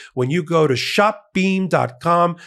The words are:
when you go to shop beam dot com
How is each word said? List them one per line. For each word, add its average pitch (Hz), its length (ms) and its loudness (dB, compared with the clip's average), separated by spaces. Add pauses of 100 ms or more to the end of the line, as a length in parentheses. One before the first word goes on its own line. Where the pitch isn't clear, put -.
(160)
when 127 160 -2
you 180 100 -2
go 160 240 0
to 135 100 2
shop 208 600 -2
beam 190 320 0
dot 127 320 -2
com 170 360 2 (120)